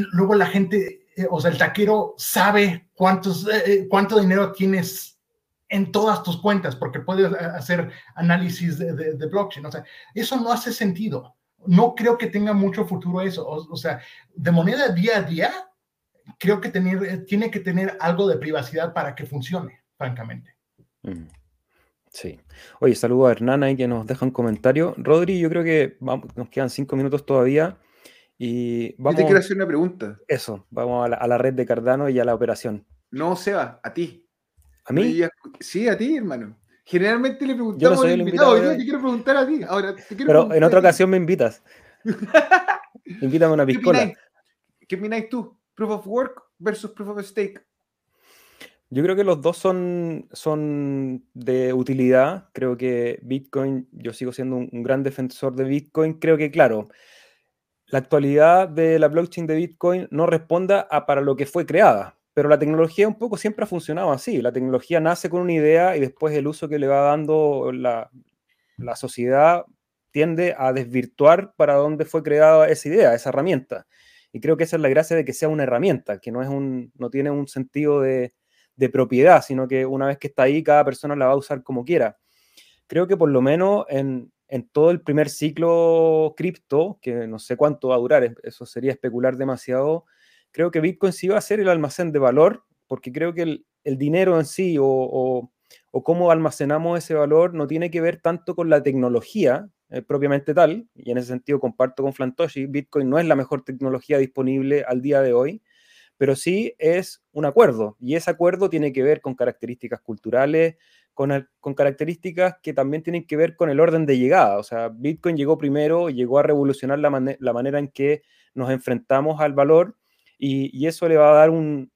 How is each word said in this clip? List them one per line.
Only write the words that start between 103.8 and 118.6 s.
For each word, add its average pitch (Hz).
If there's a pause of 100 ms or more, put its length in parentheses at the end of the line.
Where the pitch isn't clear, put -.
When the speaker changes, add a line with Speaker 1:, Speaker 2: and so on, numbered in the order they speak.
Speaker 2:
disponible 135
al 127
día 139
de 127
hoy, 139 (560)
pero 135
sí 208
es 170 (100)
un 151
acuerdo, 123
y 123
ese 170
acuerdo 180
tiene 151
que 131
ver 147
con 131
características 120
culturales, 143 (380)
con 139
el, 139 (100)
con 143
características 165
que 151
también 143
tienen 170
que 151
ver 160
con 165
el 143
orden 165
de 139
llegada. 123
O 107
sea, 117
Bitcoin 156
llegó 147
primero, 151
llegó 123
a 147
revolucionar 139
la 147
mane-, 135
la 123
manera 135
en 143
que 143 (320)
nos 131